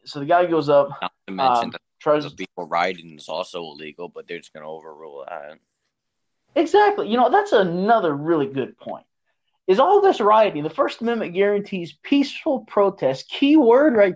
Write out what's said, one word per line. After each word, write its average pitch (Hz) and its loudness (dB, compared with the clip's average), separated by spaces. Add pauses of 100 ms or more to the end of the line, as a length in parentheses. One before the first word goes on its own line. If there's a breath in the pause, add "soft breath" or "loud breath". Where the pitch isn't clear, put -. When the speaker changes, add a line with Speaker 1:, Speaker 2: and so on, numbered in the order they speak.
Speaker 1:
so - -14
the 139 -10
guy 175 2
goes 160 -2
up, 143 4 (120)
Speaker 2:
Not 92 -8 (140)
to 98 -12
mention 123 0
Speaker 1:
um, 117 -10
Speaker 2:
that - -16 (180)
Speaker 1:
tries 151 0
Speaker 2:
the - -14
people 92 -12
rioting 85 -4
is 76 -20
also 87 -10
illegal, 78 -14
but 78 -20
they're 85 -12
just - -20
gonna 78 -18
overrule 78 -18
that. 76 -16 (960)
Speaker 1:
Exactly. 403 2
You 220 -2
know, 247 4
that's 403 0
another 185 2
really 151 -2
good 127 -8
point. - -16 (640)
Is 190 2
all 392 4
this 392 2
rioting, 208 2
the 156 -4
First - -4
Amendment 220 -4
guarantees 196 -2 (100)
peaceful 277 -2
protest. 190 -2
Key 285 2
word 262 4
right 202 4